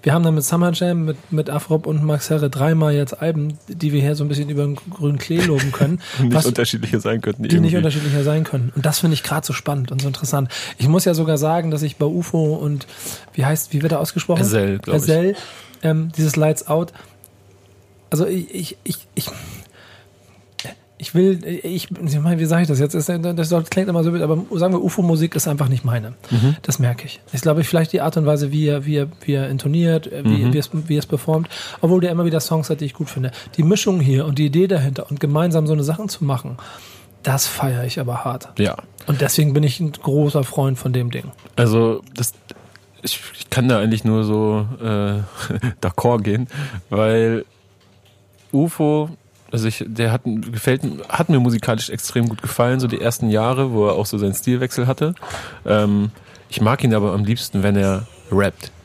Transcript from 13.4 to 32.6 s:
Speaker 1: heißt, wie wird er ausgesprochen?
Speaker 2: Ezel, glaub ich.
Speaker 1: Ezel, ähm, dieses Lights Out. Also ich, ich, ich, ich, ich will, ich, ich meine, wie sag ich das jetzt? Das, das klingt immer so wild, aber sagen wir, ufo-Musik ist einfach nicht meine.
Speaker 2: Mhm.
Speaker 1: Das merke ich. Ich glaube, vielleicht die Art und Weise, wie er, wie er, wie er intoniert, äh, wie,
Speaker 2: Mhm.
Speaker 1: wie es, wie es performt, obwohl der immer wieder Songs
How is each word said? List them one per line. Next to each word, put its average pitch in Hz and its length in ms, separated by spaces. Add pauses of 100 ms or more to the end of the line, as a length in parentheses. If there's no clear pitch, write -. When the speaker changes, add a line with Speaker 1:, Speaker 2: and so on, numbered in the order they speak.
Speaker 1:
heißt, 156 280
wie 143 80
wird 160 120
er 147 60
ausgesprochen? 165 420
Speaker 2:
Ezel, 202 360
glaub - 200
ich. 143 60
Speaker 1:
Ezel, 165 320 (460)
ähm, 160 340
dieses 156 200
Lights 156 320
Out. 165 260 (1160)
Also 156 160
ich, 175 260
ich, 185 300
ich, - 140 (180)
ich, - 140 (1700)
ich - 140
will, 185 240 (240)
ich, 170 280
ich 151 280
meine, 165 220
wie 165 40
sag 165 160
ich 175 60
das 147 120
jetzt? 143 140
Das, 160 140
das 170 640
klingt 190 180
immer 170 160
so 170 80
wild, 170 100
aber 156 140 (220)
sagen 180 160
wir, 180 100
ufo-Musik 165 500
ist 151 140
einfach 143 220
nicht 131 160
meine. 117 240 (200)
Speaker 2:
Mhm. 127 320
Speaker 1:
Das - 160
merke 120 280
ich. - 160 (100)
Ich 135 80
glaube, 156 240
vielleicht 160 300
die - 80
Art 156 160
und 156 80
Weise, 143 260
wie 151 160
er, 143 180
wie 151 120
er, 143 100 (140)
wie - 120
er 135 160
intoniert, 160 600
äh, 143 140
wie, 107 180
Speaker 2:
Mhm. 123 100
Speaker 1:
wie 151 40
es, 143 160
wie 156 240
es 147 80
performt, 160 420 (320)
obwohl 180 220
der 175 100
immer 170 140
wieder 160 160
Songs 160 280